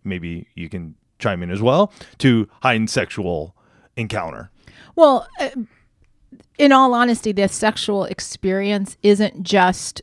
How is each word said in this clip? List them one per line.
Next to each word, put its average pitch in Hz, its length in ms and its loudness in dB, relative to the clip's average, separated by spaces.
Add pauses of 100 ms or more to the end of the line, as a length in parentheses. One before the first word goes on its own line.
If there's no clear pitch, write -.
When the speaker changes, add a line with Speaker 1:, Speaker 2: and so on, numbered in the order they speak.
Speaker 1:
maybe 85 500 -8
you 85 140 -12
can 82 260 -12 (240)
chime 92 240 -4
in 87 80 -8
as 98 100 -6
well, 151 320 0 (260)
to 113 300 2 (140)
heightened 110 280 0
sexual 87 640 -6 (400)
encounter. 92 540 -8 (440)
Speaker 2:
Well, 285 320 4 (140)
uh, 277 100 -4 (1080)
in 285 140 6
all 262 200 6
honesty, 240 400 0
the 196 160 0
sexual 208 560 -2
experience 196 960 -4
isn't 202 420 2
just 185 580 0